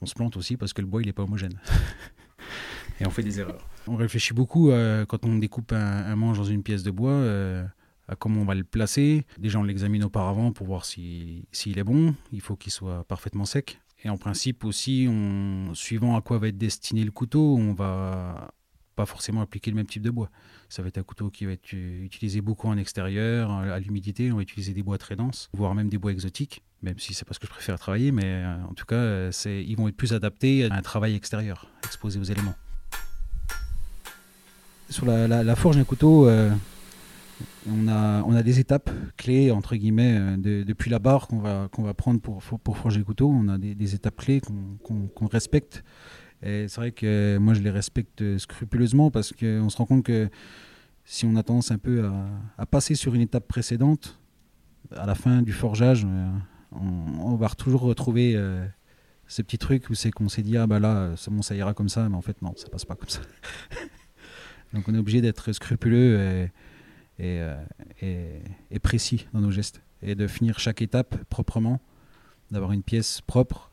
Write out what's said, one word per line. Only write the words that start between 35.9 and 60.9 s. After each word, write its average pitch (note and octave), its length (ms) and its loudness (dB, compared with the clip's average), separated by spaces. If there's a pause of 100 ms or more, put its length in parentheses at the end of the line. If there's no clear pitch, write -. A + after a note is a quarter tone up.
euh, A2 240 8 (1160)
on A2 200 2
a, G#2+ 360 4
on A2+ 100 4
a A#2 80 6
des B2 180 6
étapes C3+ 300 2 (260)
clés, C3 340 4
entre A2 260 0
guillemets, A2 420 4
euh, F#2+ 180 2
de, G2+ 260 0
depuis G#2+ 280 -2
la A#2 80 2
barre C3 280 4
qu'on A#2 120 -2
va, G2+ 320 -2
qu'on - 120 -4
va G#2 120 -2
prendre A#2+ 260 2
pour, G2+ 220 -8
pour, - 180 -8
pour G#2 160 -4
forger G#2 220 2
le G#2 60 2
couteau. B2+ 260 2
On A#2+ 180 4
a G2 80 0
des, G2+ 180 -4
des G2+ 200 -2
étapes G2+ 220 -4
clés C#3 240 0
qu'on, G2+ 420 -8
qu'on, G#2 240 -4
qu'on G#2+ 200 -4
respecte. - 580 -2 (580)
Et G#2 260 -4
c'est A#2 120 -10
vrai A#2 120 -4
que G#2 460 2
moi, G#2+ 160 6
je G#2 60 4
les G2+ 100 2
respecte G2+ 680 -2
scrupuleusement A#2+ 720 4
parce A2 220 -2
qu'on A2 360 0
se - 80 -2
rend - 80 0
compte C3 200 4
que A2 260 2 (760)
si - 220 -4
on A2+ 100 4
a A2+ 60 4
tendance A#2+ 280 2
un A2 80 0
peu A#2 280 0
à, G2 60 -2 (440)
à - 100 -6
passer C#3+ 280 2
sur C3 200 0
une A#2+ 60 4
étape A#2 260 0
précédente, B2+ 720 0 (800)
à - 100 -8
la G2+ 80 0
fin B2 280 4
du A2 100 0
forgeage, A2+ 540 4
euh, F#2 240 0 (420)
on, E2 480 -4
on A#2 160 0
va A2 140 2
toujours B2+ 320 2
retrouver, A#2+ 540 2
euh, F#2+ 280 -2 (640)
ces - 160 -6
petits - 160 -6
trucs C3+ 320 0
où A#2 40 -2
c'est A2 160 0
qu'on G#2+ 180 -2
s'est - 140 -2
dit, « G#2+ 140 0
Ah A2+ 100 4
bah G#2+ 140 4
là, G#2 360 2